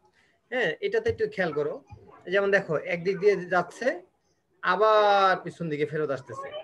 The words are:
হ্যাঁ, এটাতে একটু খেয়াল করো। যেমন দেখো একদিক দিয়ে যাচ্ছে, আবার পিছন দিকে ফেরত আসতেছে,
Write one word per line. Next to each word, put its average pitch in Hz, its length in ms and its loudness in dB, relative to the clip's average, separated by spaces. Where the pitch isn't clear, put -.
হ্যাঁ, 226 200 -2
এটাতে 220 260 -2
একটু 220 120 -4
খেয়াল 175 240 -2
করো। 151 160 -2
যেমন 202 240 2
দেখো 185 180 -2
একদিক 175 280 -2
দিয়ে 202 120 6
যাচ্ছে, 180 320 -2
আবার 202 680 4
পিছন 170 300 -8
দিকে 147 180 -2
ফেরত 151 260 -2
আসতেছে, - 300 -14